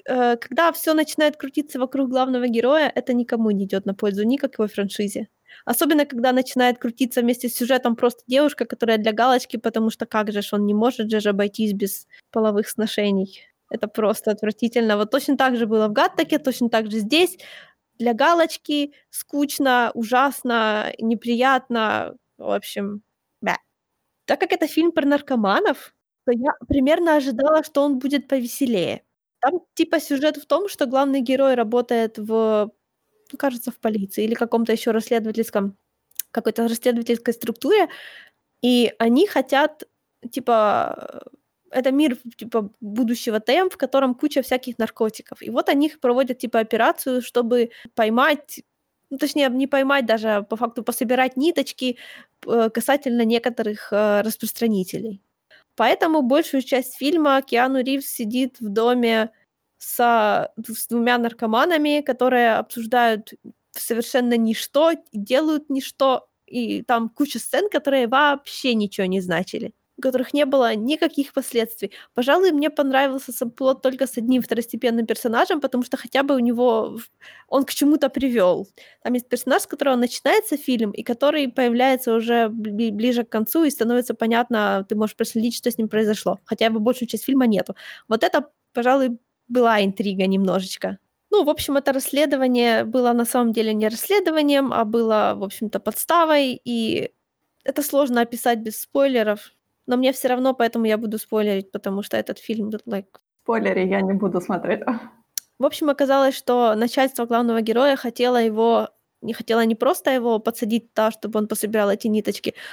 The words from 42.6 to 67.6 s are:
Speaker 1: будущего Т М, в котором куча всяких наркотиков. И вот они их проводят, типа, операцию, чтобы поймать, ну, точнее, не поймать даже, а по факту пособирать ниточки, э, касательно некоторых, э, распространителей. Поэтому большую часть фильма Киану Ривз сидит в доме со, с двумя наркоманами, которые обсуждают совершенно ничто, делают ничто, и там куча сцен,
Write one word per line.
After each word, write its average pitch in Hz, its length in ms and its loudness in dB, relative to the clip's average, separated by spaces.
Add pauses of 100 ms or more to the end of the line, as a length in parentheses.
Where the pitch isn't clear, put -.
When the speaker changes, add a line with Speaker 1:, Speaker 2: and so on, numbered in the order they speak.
Speaker 1:
будущего 220 600 -2
Т 240 140 0
М, 370 160 2
в - 80 -10
котором 262 380 0
куча 294 260 0
всяких 254 360 -4
наркотиков. - 640 -6
И - 80 -10
вот 247 200 -2
они 294 180 4
их - 120 -12
проводят, 254 400 0
типа, 233 200 0
операцию, 240 600 0
чтобы 240 480 0 (260)
поймать, 254 640 0 (480)
ну, 269 80 -8
точнее, 285 320 0
не 262 180 0
поймать 269 380 2
даже, 220 240 0
а 208 140 0
по 226 120 -6
факту 226 280 -4
пособирать 254 540 0
ниточки, 262 600 -2 (500)
э, 226 220 2
касательно 240 560 0
некоторых, 226 680 -2
э, 208 300 2
распространителей. 214 1000 -4 (560)
Поэтому 311 460 2
большую 269 400 2
часть 262 360 -4
фильма 285 440 2
Киану 262 420 0
Ривз 269 220 -2
сидит 247 540 -4
в 220 100 -6
доме 226 600 2 (480)
со, 226 720 0 (160)
с - 200 -10
двумя 240 300 2
наркоманами, 294 840 0
которые 247 540 2
обсуждают 226 800 -2 (380)
совершенно 240 640 -2
ничто, 233 540 2 (220)
делают 294 560 -2
ничто, 269 580 -2 (200)
и 220 360 -4
там 233 260 0
куча 285 300 -4
сцен, 370 300 -2